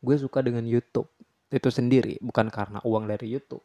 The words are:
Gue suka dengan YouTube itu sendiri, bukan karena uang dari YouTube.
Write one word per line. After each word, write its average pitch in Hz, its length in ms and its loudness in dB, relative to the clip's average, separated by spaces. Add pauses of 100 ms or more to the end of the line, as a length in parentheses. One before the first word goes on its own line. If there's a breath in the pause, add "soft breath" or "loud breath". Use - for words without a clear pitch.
Gue 131 160 4
suka 135 240 0
dengan 120 240 0
YouTube 117 480 0 (400)
itu 135 160 2
sendiri, 123 560 2
bukan 113 240 0
karena 104 340 -8
uang 110 220 0
dari 107 260 -6
YouTube. 127 340 -10